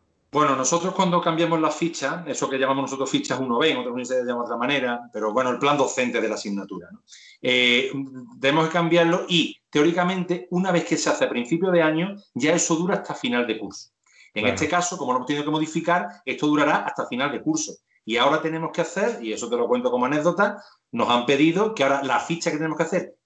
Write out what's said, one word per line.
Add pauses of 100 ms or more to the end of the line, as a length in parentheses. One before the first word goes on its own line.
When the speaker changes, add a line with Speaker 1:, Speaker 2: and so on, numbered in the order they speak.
(320)
Speaker 1:
Bueno,
nosotros
cuando
cambiamos
la
ficha,
eso
que
llamamos
nosotros
fichas
uno
B,
en
otras
universidades
se
llama
de
otra
manera, (120)
pero
bueno,
el
plan
docente
de
la
asignatura,
¿no? (380)
Eh, (500)
tenemos
que
cambiarlo
y, (140)
teóricamente,
una
vez
que
se
hace
a
principio
de
año, (180)
ya
eso
dura
hasta
final
de
curso. (440)
En
Speaker 2:
Claro.
Speaker 1:
este
caso,
como
lo
hemos
tenido
que
modificar, (160)
esto
durará
hasta
final
de
curso. (320)
Y
ahora
tenemos
que
hacer,
y
eso
te
lo
cuento
como
anécdota, (300)
nos
han
pedido
que
ahora
la
ficha
que
tenemos
que
hacer (120)